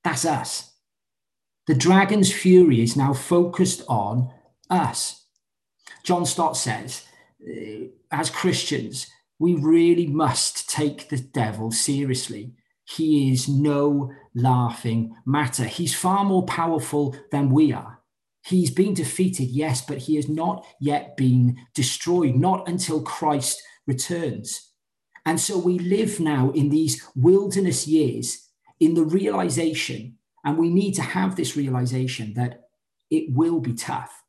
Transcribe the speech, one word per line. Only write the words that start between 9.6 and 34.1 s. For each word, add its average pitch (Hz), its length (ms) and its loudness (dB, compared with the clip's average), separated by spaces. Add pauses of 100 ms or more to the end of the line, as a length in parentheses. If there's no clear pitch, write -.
must 143 640 -2
take 147 380 -4
the 143 100 -4
devil 110 540 -4
seriously. 127 800 -4 (320)
He 147 480 2
is 127 160 0
no 143 640 2 (220)
laughing 120 920 0
matter. 131 400 0
He's 139 300 -4
far 196 300 0
more 190 200 2
powerful 147 720 -2 (160)
than 139 180 2
we 143 220 6
are. - 280 -10 (440)
He's 180 260 2
been 190 240 2
defeated, 156 540 -2
yes, 135 320 -2
but 139 180 -10
he 151 160 -2
has 143 140 -2
not 165 360 -4 (160)
yet 143 360 -4
been 127 400 4 (180)
destroyed, 151 640 0
not 185 320 0
until 170 340 -4
Christ - 580 -4 (280)
returns. 143 840 -6 (540)
And 160 160 0
so 202 180 -2
we 180 220 0
live 196 400 0
now 143 320 2
in 147 160 2
these 151 360 0 (120)
wilderness 185 720 2
years 123 580 0 (360)
in 165 140 4
the 165 100 4
realization, 160 1120 -2 (260)
and 151 140 0
we 165 100 2
need 190 260 2
to 156 80 -2
have 185 320 -2
this 175 220 -4
realization 127 800 -2
that 123 300 -6 (460)
it 156 220 -2
will 165 280 2
be 120 140 -6
tough. - 540 -10